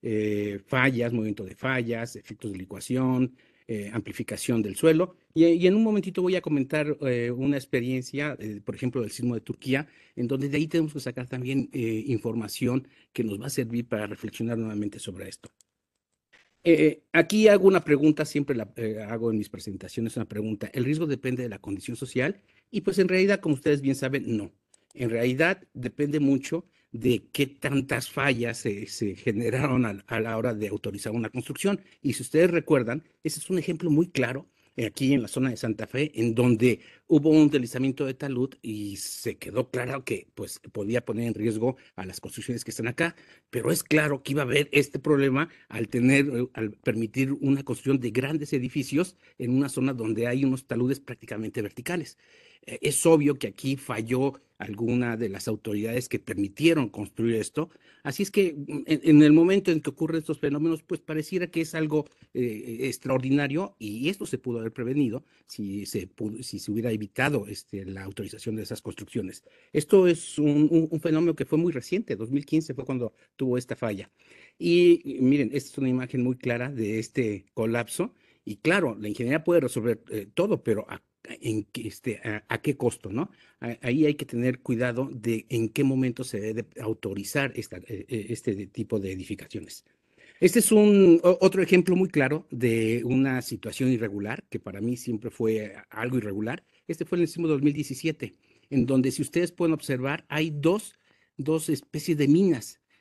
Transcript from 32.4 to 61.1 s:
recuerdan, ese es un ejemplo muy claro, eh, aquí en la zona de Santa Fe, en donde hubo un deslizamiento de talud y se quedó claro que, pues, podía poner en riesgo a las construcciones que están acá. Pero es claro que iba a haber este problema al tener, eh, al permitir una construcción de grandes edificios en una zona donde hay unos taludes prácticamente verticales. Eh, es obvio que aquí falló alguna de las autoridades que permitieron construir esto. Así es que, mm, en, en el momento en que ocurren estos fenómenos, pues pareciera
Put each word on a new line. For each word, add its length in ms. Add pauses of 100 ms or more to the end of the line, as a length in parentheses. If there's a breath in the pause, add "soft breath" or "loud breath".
recuerdan, 540 (180)
ese 160
es 100
un 100
ejemplo 320
muy 180
claro, 420 (260)
eh, 100
aquí 280
en 80
la 60
zona 220
de 60
Santa 300
Fe, 280
en 200
donde 460 (260 loud breath)
hubo 240
un 180
deslizamiento 580
de 80
talud 360 (100)
y 360
se 400
quedó 340
claro 340
que, 300
pues, 260 (120)
podía 320
poner 240
en 60
riesgo 420 (180 soft breath)
a 120
las 140
construcciones 440
que 80
están 160
acá. 260 (360 soft breath)
Pero 200
es 140
claro 400
que 80
iba 100
a 20
haber 280
este 260
problema 500 (200 loud breath)
al 200
tener, 380
eh, 280
al 180
permitir 600
una 300
construcción 380
de 100
grandes 420
edificios 640 (220 soft breath)
en 140
una 160
zona 240
donde 340
hay 180
unos 220
taludes 320
prácticamente 640
verticales. 560 (480 soft breath)
Eh, 160
es 240
obvio 320
que 100
aquí 280
falló 640 (180)
alguna 580
de 140
las 180
autoridades 640
que 80
permitieron 720
construir 460
esto. 340 (320 soft breath)
Así 200
es 80
que, 220
mm, 320
en, 200
en 180
el 100
momento 400
en 80
que 80
ocurren 300
estos 200
fenómenos, 440
pues 180
pareciera 500